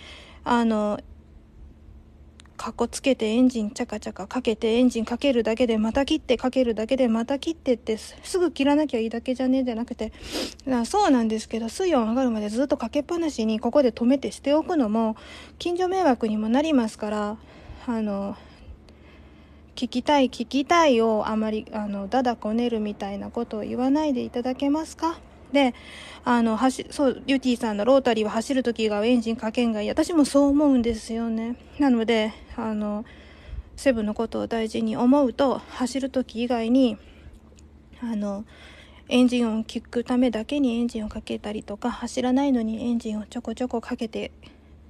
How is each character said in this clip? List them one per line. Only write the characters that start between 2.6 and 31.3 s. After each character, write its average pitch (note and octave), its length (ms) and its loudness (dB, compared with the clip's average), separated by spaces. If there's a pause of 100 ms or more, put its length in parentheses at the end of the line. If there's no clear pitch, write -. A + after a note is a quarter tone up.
っ - 20 -8
こ A#3+ 140 0
つ - 140 -10
け C4+ 120 4
て A#3 120 -4
エ A3 160 2
ン B3+ 80 6
ジ A#3 120 -2
ン G#3 100 -4
チ - 120 -6
ャ - 20 -8
カ G#3+ 140 -8
チ A3 100 -12
ャ G#3+ 40 -8
カ F#3+ 120 -12
か B3+ 160 -6
け A3+ 140 0
て、 A3+ 200 0
エ B3 60 6
ン B3+ 60 8
ジ A3+ 140 0
ン A3+ 40 -2
か A#3+ 120 -4
け C#4+ 160 2
る A#3 100 2
だ A3 140 0
け B3+ 100 2
で A3+ 100 2
ま A3 140 0
た C#4 140 2
切 D#4 100 0
っ D4+ 60 0
て、 A#3 160 0
か C4 120 -2
け C4 140 2
る A#3 120 0
だ A3 120 -4
け C4 80 0
で B3+ 140 4
ま A3+ 160 0
た C#4 140 -2
切 E4 120 -6
っ D#4+ 40 -6
て - 180 0
っ A3+ 40 -2
て、 A3 200 -4
す-、 - 260 -16
す - 160 -2
ぐ E4+ 120 2
切 C#4 120 -2
ら C#4+ 140 4
な D4+ 100 2
き - 80 -4
ゃ A3 60 0
い A3+ 60 -2
い - 20 -6
だ A3+ 100 -6
け B3+ 160 -2
じ C4 80 -4
ゃ B3+ 60 2
ね C4 80 4
え C4 80 2
じ B3 80 -2
ゃ - 20 -6
な A3+ 80 -4
く B3 120 -10
て、 A3 180 -8 (580)
あ、 A#3+ 140 0
そ G4 240 2
う - 20 6
な A#3+ 120 4
ん A3+ 40 2
で A3 100 -2
す - 120 -10
け A3+ 100 -4
ど、 A3+ 80 -6
水 F4+ 260 -2
温 A#3 140 4
上 A3+ 80 0
が C4+ 80 2
る B3 80 2
ま A3 80 -4
で G#3 80 -4
ず A3 160 -2
っ D4 40 0
と C#4+ 100 0
か A#3 100 -4
け C#4+ 140 -2
っ - 20 0
ぱ F4 140 -4
な E4 120 -2
し A3+ 160 -2
に A3 140 0
こ A#3 120 -2
こ D4 120 4
で A#3 80 2
止 A#3 140 -2
め C4+ 120 4
て A#3 140 -6
し - 80 -14
て C#4 140 0
お D#4 100 4
く E4+ 140 -2
の A#3+ 100 2
も、 A3 300 -2 (420)
近 F4 160 -4
所 F4+ 140 0
迷 F#4+ 140 0
惑 A#3+ 260 2
に G#3+ 80 -2
も G#3+ 100 -2
な B3 140 2
り D#4+ 100 0
ま A#3+ 160 4
す - 100 -12
か G#3 120 -6
ら、 G#3 280 -4 (480)
あ A3+ 160 -2
の、 G3+ 360 -4 (1400)
聞 A#3+ 140 -4
き B3 120 -4
た D4 180 4
い、 B3+ 120 4
聞 - 160 -8
き C4+ 180 -2
た E4+ 220 6
い A#3 140 6
を A3 260 2
あ A3 80 -2
ま A3 160 -2
り、 G#3+ 200 -6
あ G#3+ 140 -6
の、 G3+ 220 -6
だ B3+ 160 2
だ A#3+ 120 0
こ G#3+ 160 -6
ね A#3 160 2
る A3+ 120 -2
み G#3 160 -4
た G3 160 -8
い G3+ 80 -8
な G3+ 100 -10
こ A#3 160 -4
と A3 140 -8
を - 20 -6
言 G#3+ 160 -6
わ B3+ 140 2
な D#4 140 2
い D4 80 0
で A#3+ 100 -2
い A3+ 80 -8
た B3 100 -4
だ B3+ 140 -2
け C#4 160 0
ま D#4 160 -2
す - 100 -18
か？ E4 220 -4 (320)
で、 C4+ 240 4 (500)
あ A#3+ 160 4
の、 A3 160 2
は B3+ 140 2
し-、 - 180 -6
そ C#4 200 2
う、 - 180 -2
ユ C4+ 120 2
テ B3+ 100 -2
ィ A#3+ 80 2
さ A3 160 -2
ん G3+ 40 -4
の G3+ 80 0
ロ C4+ 120 8
ー C4+ 40 4
タ A#3+ 140 2
リ A3 80 2
ー - 20 -2
は G#3 60 -4
走 A3+ 240 -2
る B3+ 80 2
時 A3+ 220 -2
以 G#3+ 40 2
外 G#3 120 -2
は A3 40 0
エ B3 100 4
ン A#3 60 4
ジ A3 100 -2
ン A3+ 40 -4
か A3 160 -6
け B3 140 0
ん A#3 60 0
が G#3 120 -2
い - 20 -4
い。 G#3 40 -2
私 D#4+ 240 0
も D4 120 6
そ C#4+ 200 4
う C#4+ 40 4
思 C#4+ 160 4
う C4+ 140 6
ん - 20 4
で A3+ 140 0
す A3 180 -10
よ A#3 160 -4
ね。 A3+ 280 -4 (200)